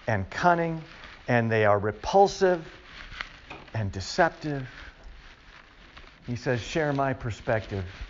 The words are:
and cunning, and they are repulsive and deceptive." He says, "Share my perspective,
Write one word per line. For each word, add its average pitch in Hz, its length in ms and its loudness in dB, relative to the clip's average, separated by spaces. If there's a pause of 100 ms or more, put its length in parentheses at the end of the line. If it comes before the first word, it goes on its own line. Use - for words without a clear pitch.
and 101 240 -2
cunning, 170 540 2 (440)
and 117 240 2
they 110 140 4
are 101 140 6
repulsive 180 920 2 (1040)
and 104 180 -4
deceptive." 139 800 -2 (1600)
He 123 80 -4
says, 120 260 -2
"Share 151 320 0
my 139 200 2
perspective, 110 720 -2 (240)